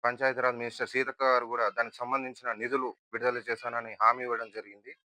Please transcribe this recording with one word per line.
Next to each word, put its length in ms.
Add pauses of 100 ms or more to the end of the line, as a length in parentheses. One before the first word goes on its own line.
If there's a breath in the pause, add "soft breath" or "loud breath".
పంచాయతీరాజ్ 580
మినిస్టర్ 320
సీతక్క 300 (100)
గారు 200
కూడా 120 (120)
దానికి 240
సంబంధించిన 480 (120)
నిధులు 280 (240)
విడుదల 340
చేశానని 540
హామీ 260
ఇవ్వడం 300
జరిగింది. 360 (120)